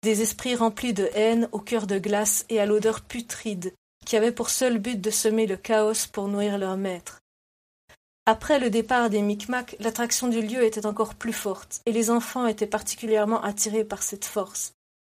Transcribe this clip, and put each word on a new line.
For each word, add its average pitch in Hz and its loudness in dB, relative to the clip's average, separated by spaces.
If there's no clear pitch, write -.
des 214 4
esprits 247 -2
remplis 233 0
de 190 0
haine, 226 4
au 214 -4
cœur 214 -2
de 196 0
glace 202 0
et 226 2
à 202 4
l'odeur 214 2
putride, 208 -8
qui - 0
avaient 226 4
pour 233 -4
seul 254 2
but 214 -4
de 214 -2
semer 220 2
le 190 -2
chaos 214 2
pour 202 -4
nourrir 202 0
leur 190 -2
maître. 185 -6
Après 269 2
le 247 2
départ 226 2
des 208 2
Micmacs, 208 -4
l'attraction 233 -2
du 226 0
lieu 233 0
était 220 0
encore 214 -2
plus 226 -6
forte, - -6
et 240 0
les 226 2
enfants 240 0
étaient 214 0
particulièrement 214 0
attirés 214 -2
par 214 -8
cette - -8
force. - -6